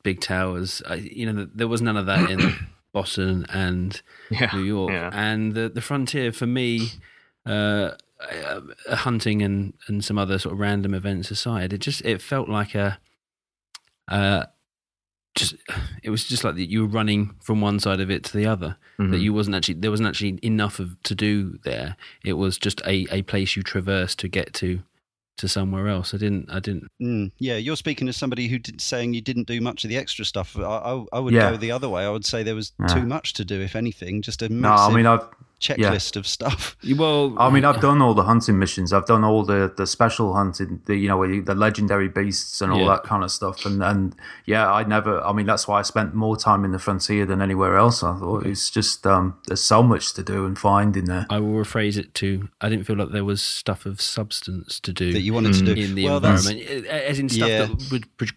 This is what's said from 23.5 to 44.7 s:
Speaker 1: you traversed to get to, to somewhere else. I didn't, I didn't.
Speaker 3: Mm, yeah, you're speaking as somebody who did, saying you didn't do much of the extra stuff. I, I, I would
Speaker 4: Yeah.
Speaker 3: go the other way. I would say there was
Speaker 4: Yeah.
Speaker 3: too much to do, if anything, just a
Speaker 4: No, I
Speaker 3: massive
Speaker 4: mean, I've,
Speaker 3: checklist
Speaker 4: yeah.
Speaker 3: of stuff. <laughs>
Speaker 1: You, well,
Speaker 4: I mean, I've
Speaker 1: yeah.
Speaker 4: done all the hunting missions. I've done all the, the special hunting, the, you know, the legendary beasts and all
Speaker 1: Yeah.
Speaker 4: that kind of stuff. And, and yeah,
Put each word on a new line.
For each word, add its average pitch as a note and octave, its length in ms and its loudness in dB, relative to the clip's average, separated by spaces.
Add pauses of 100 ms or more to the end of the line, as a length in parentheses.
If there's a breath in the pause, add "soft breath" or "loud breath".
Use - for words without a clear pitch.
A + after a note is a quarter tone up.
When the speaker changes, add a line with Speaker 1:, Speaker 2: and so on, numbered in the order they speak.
Speaker 1:
you F#2+ 80 -4
traversed F#2+ 560 -2
to F#2+ 80 -6
get - 260 -4
to, F2+ 260 -4 (580)
to G2 100 -4
somewhere F#2+ 400 -2
else. F#2+ 260 -2
I G2 40 -6
didn't, G2+ 320 -2
I F#2+ 100 -4
didn't. G2 260 -6 (160)
Speaker 3:
Mm, A2 360 -4
yeah, B2+ 180 -2
you're B2+ 200 -4
speaking C#3 320 -4
as B2 80 -6
somebody B2 300 -4
who A#2+ 140 -2
did, - 200 -14
saying A#2+ 340 -2
you A#2 60 -4
didn't A#2+ 280 -4
do A#2 120 -4
much A#2 240 -4
of G#2+ 60 -8
the A#2 60 -2
extra C3 280 -6
stuff. - 320 -6
I, G2+ 60 -4
I, A2+ 420 -4 (100)
I A#2+ 40 -2
would C3 160 0
Speaker 4:
Yeah. G#2+ 160 4
Speaker 3:
go A2+ 60 -4
the A2+ 160 -6
other C3 160 -6
way. F#2+ 160 -2
I G#2 60 -2
would G#2 140 -6
say A2+ 200 -4
there A2 100 -4
was G#2+ 240 -8
Speaker 4:
Yeah. G2 80 0
Speaker 3:
too G2+ 200 2
much C#3+ 280 -6
to G#2 100 -4
do, F#2+ 160 -4
if F#2+ 140 -6
anything, G#2+ 480 -4
just - 200 -8
a A2+ 60 -4
Speaker 4:
No, A2+ 200 2
I - 80 6
Speaker 3:
massive G#2 180 8
Speaker 4:
mean, A#2 120 8
I've, A#2 200 6 (340)
Speaker 3:
checklist G2+ 540 2
Speaker 4:
yeah. G#2 60 -4
Speaker 3:
of F#2+ 60 -8
stuff. - 520 -4
<laughs> - 60 -20
Speaker 1:
You, C3+ 120 0
well, D3 420 2
Speaker 4:
I B2 100 6
mean, C3+ 160 8
I've C#3+ 120 6
Speaker 1:
yeah. A#2 60 -2
Speaker 4:
done C#3+ 200 6
all A#2+ 100 6
the G2+ 120 6
hunting A2+ 340 6
missions. F#2 340 0
I've G2 140 4
done A2 180 6
all G#2+ 180 4
the, G2 320 2
the F#2+ 120 -2
special A2 480 2
hunting, F#2 500 -2
the, G2+ 120 0
you G2 120 2
know, F#2+ 320 2
the G2 140 -2
legendary G2+ 540 2
beasts G2 520 -2
and F#2+ 100 2
all F#2 100 4
Speaker 1:
Yeah. F#2+ 80 4
Speaker 4:
that - 160 4
kind G2+ 200 0
of F#2+ 60 -6
stuff. - 340 -6
And, G2 180 0
and G2 320 2 (300 loud breath)
yeah, G#2 260 2